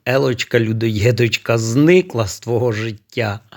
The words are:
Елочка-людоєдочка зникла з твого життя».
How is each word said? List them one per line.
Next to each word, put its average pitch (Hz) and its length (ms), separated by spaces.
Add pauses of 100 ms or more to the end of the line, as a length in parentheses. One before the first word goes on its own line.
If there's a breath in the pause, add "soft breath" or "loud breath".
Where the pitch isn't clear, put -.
Елочка-людоєдочка 117 1500
зникла 131 680
з - 140
твого 117 320
життя». 107 680 (160)